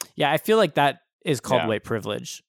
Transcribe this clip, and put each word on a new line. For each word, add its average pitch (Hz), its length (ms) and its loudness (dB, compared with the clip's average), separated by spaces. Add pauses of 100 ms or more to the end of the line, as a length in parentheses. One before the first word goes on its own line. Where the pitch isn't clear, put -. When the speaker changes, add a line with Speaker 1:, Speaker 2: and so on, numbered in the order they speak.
(160)
Speaker 1:
Yeah, 143 160 -2
I 156 60 2
feel 220 200 2
like 190 180 2
that 143 240 2 (260)
is 139 160 0
called 120 220 0
Speaker 2:
Yeah. 78 40 -2
Speaker 1:
white 107 160 -2
privilege. 107 640 -6